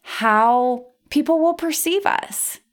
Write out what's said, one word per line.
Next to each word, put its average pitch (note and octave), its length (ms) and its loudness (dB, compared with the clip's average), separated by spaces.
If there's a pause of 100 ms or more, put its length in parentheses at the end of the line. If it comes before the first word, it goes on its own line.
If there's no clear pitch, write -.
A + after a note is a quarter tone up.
how A#3+ 840 2 (240)
people D#4 280 2
will E4+ 160 2
perceive E4+ 520 -2
us. - 520 -6 (140)